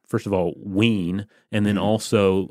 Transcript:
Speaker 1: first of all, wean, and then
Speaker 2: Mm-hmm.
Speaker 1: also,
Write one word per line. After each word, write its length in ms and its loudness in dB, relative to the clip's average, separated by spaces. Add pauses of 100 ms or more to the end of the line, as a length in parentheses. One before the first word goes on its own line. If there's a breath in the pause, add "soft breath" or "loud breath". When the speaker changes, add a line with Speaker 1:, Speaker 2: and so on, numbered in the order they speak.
Speaker 1:
first 180 -4
of 80 -6
all, 240 0
wean, 680 -2 (260)
and 140 0
then 80 2
Speaker 2:
Mm-hmm. 100 0
Speaker 1:
also, 680 2